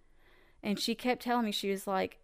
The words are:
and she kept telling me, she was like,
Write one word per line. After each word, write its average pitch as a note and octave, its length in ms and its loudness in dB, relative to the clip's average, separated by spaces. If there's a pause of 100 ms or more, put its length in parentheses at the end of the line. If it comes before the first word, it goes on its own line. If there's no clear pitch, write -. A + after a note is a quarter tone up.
(640)
and G3+ 160 0
she A#3 160 0
kept B3 280 0
telling A#3+ 240 2
me, G#3 60 0
she G3 180 -2
was G3 160 -2
like, F#3+ 380 0